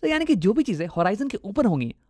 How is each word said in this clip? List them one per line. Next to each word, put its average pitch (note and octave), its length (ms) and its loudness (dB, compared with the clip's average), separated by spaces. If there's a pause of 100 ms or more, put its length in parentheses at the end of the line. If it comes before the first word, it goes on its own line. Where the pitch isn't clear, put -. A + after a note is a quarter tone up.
तो D#4+ 60 0
यानी D#4 160 0
कि D#4 100 4
जो F#3 180 2
भी C#4+ 100 2
चीज़ें E3 240 -2
होराइजन G3+ 420 -2
के A#3+ 80 -8
ऊपर G#3+ 300 0
होंगी, C3 280 0 (140)